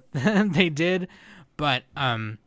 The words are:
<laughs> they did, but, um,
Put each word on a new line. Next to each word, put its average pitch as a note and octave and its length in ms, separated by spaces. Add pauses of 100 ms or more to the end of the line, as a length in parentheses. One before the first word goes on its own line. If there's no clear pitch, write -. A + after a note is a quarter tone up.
<laughs> - 120
they F#3+ 560
did, F3 380 (500)
but, C#3 280 (100)
um, A2+ 520